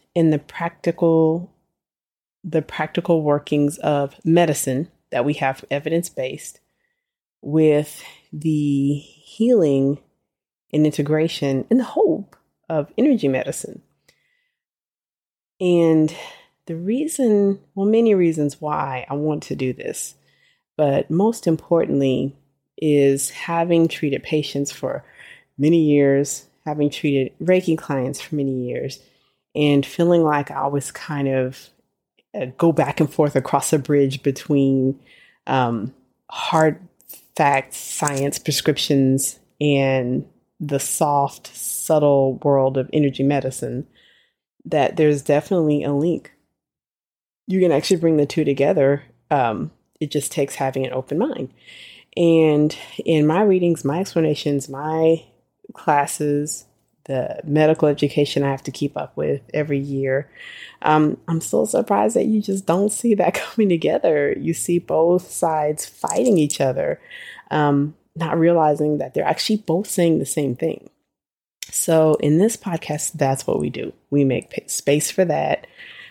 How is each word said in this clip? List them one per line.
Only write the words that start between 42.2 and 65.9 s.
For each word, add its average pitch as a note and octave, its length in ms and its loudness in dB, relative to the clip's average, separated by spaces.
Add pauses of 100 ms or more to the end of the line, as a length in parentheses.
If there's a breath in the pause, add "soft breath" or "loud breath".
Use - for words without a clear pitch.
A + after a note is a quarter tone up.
world C3+ 340 2
of C3 160 -4
energy C#3 300 0
medicine, C3 640 -4 (800 soft breath)
that D#3 320 0
there's D3+ 260 2
definitely D3+ 600 0
a C#3+ 100 -4
link. D#3 400 -2 (1120)
You F#3 140 0
can F3 120 4
actually D3 240 2
bring D#3+ 200 2
the D3 100 4
two - 180 -2
together. C#3+ 600 2 (260)
Um, C3+ 400 0 (280)
it D3 120 -6
just C#3+ 200 -4
takes C#3 240 -4
having C3+ 320 -4
an B2+ 60 -8
open C3 260 -6
mind. A3+ 340 -4 (640 loud breath)
And D#3 600 4 (280 loud breath)
in D3+ 220 4
my E3 160 2
readings, F3+ 420 2
my D3 160 -2
explanations, D3+ 680 -2
my D#3+ 560 0 (500)
classes, D3 920 -2 (440)
the C3 340 -4
medical D#3 440 4
education C#3+ 560 0
I C#3 80 0
have C3+ 120 -6
to D3 60 -4
keep - 260 -6
up D3 200 -10
with C#3+ 260 -4 (100)
every D3 260 -2
year, C#3 520 -4 (520 loud breath)
um, D3+ 440 2
I'm E3 140 -2
still - 260 0
surprised G#3+ 480 0
that - 120 2
you G#3+ 140 2
just G3 260 -4
don't F#3+ 260 0
see A#3 220 0
that F#3+ 200 0
<laughs> - 0 -
coming - 340 -2
together. D#3 720 0
You E3 160 -4
see F3 240 -2
both E3+ 520 0
sides D3+ 560 -2
fighting G#3+ 520 0